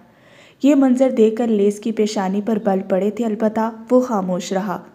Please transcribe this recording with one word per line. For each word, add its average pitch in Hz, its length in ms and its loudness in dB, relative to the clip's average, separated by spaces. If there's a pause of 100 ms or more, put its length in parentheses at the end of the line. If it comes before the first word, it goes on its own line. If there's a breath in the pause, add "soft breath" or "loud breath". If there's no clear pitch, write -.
(640 soft breath)
ये 285 100 6
मंजर 262 360 4
देखकर 220 360 2
लेस 208 320 0
की 226 120 -6
पेशानी 208 500 -2
पर 208 180 -2
बल 196 200 0
पड़े 190 320 -2
थे, 220 120 -4
अलबत्ता 220 500 -2 (180)
वो 254 100 6
खामोश 185 520 -4
रहा। 190 280 -4 (140)